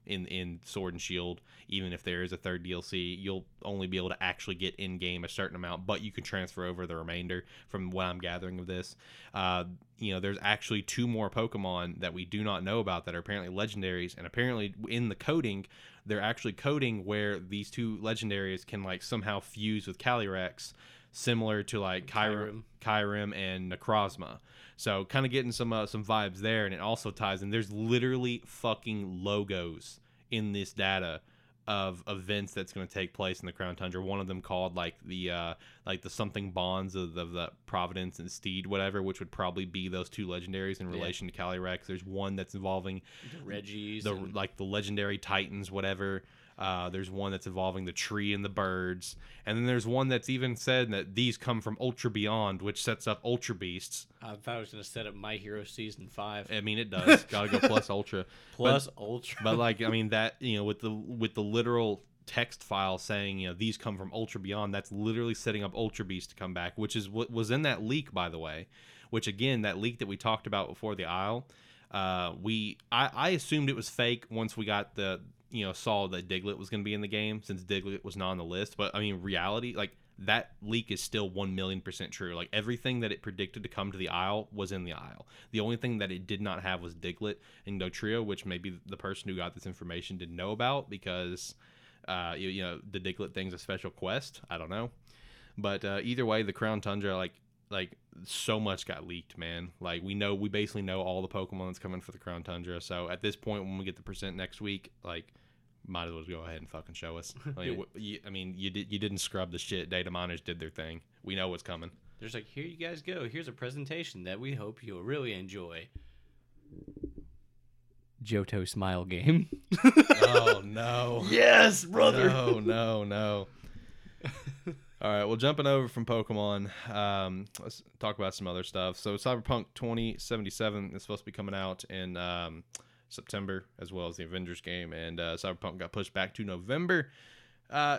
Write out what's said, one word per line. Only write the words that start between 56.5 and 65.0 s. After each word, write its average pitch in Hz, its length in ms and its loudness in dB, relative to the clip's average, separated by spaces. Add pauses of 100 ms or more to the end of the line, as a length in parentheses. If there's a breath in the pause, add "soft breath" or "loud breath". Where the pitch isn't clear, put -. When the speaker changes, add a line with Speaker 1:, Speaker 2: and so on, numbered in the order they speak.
Speaker 1:
I 107 120 0
mean, 107 160 0
it 113 100 -2
does. - 360 8
Speaker 2:
<laughs> - 40 -14
Speaker 1:
Gotta 104 220 2
go 240 80 4
plus 214 320 6
Ultra. 101 340 -2 (300 loud breath)
Speaker 2:
Plus 135 320 4
Speaker 1:
But, - 100 -14
Speaker 2:
Ultra. 117 480 -6
Speaker 1:
but, 110 140 6
like, 117 240 4
I 110 60 2
mean, 113 200 4
that, 110 320 2
you 120 160 2
know, 101 80 2
with 104 160 0
the, 110 100 0
with 110 440 -2
the 107 80 0
literal 113 600 4 (220)
text - 400 -2
file 95 320 2
saying, 101 420 -2
you 92 100 -2
know, 87 60 -4
"These 107 220 0
come 101 220 -6
from 95 160 -6
Ultra 110 260 -4
Beyond," 101 320 -2
that's 101 180 -4
literally 110 440 0